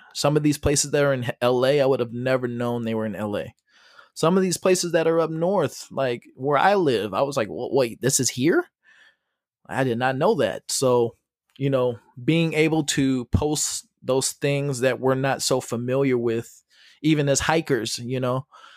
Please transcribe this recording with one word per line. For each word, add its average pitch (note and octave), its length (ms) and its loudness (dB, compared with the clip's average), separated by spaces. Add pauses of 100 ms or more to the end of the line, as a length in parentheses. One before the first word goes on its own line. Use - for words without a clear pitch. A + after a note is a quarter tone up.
(140)
Some D3 220 0
of D3 60 2
these D3 160 2
places D3 340 0
that C#3+ 120 2
are C#3 80 2
in B2 180 -4 (100)
L B2 240 4
A, C#3+ 160 4
I C3+ 60 4
would C3 140 2
have A2+ 140 -4
never B2+ 340 -2
known A#2+ 340 -4
they A2+ 120 -2
were A2 120 -2
in G#2 80 -6
L G#2 220 -4
A. - 180 -8 (600)
Some E3+ 220 2
of F#3+ 60 4
these F3+ 140 -2
places F3+ 360 0
that E3 140 2
are E3 140 2
up D#3 100 0
north, E3+ 600 -2
like B2+ 320 -4 (100)
where C#3 240 0
I G3+ 160 4
live, A2+ 400 0
I A2+ 80 2
was C#3 140 -2
like, G#2+ 120 0
"Wa-, E2+ 220 -8
wait, A#2+ 300 0
this C3+ 180 0
is B2 120 -2
here?" F#3+ 380 0 (1000)
I B2 160 0
did A#2 140 0
not C3 180 0
know F#3 200 2
that. - 360 -2
So, B2 420 2 (420)
you C#3 140 -2
know, B2+ 280 0 (260)
being D#3+ 300 2
able D#3 300 2
to C3+ 420 0
post - 600 -2 (160)
those C3 300 -2
things C#3+ 480 -2
that B2 180 2
we're B2+ 160 2
not C3+ 280 -2
so B2+ 180 0
familiar B2+ 580 0
with, A#2 460 -4 (380)
even D3 260 0
as C3+ 120 2
hikers, C#3 600 -2
you B2 180 -6
know, B2+ 280 -4 (300)